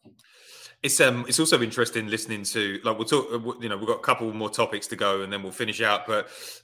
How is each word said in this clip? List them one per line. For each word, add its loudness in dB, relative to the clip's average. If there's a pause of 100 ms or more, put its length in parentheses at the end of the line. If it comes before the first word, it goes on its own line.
(800)
It's, 2
um, 6
it's 2
also 4
interesting 0
listening -4
to, -2
like, 2
we'll -4
talk, 4
uh, -2
w-, -6
you -6
know, -2
we've -2
got 2
a -10
couple 0
more -6
topics 0
to -8
go 2
and -6
then -6
we'll -8
finish -4
out. 2
But, -2 (340)